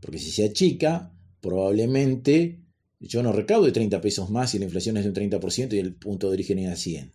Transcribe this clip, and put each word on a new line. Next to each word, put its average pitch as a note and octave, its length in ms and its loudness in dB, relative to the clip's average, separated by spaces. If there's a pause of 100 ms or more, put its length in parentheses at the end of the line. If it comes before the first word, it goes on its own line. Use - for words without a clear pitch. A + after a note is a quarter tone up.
Porque D#2 160 -12
si D#2 140 -8
se G#2+ 140 0
achica, D#3+ 680 0 (240)
probablemente B2+ 1200 2 (360)
yo A#2+ 220 -4
no A#2 100 2
recaude B2 400 4
treinta G2+ 300 2
pesos G2 300 -2
más A#2+ 180 0
si G#2+ 80 -2
la G2 80 -2
inflación F#2 320 -2
es G2+ 60 0
de G2+ 60 0
un F#2+ 40 -4
treinta G2+ 260 0
por F2+ 120 -4
ciento A#2+ 240 -2
y G2+ 40 2
el F#2 160 -4
punto G2 340 -4
de F#2+ 40 2
origen F#2+ 240 -2
es F#2 140 -2
a F2+ 40 -6
cien. D2 400 -8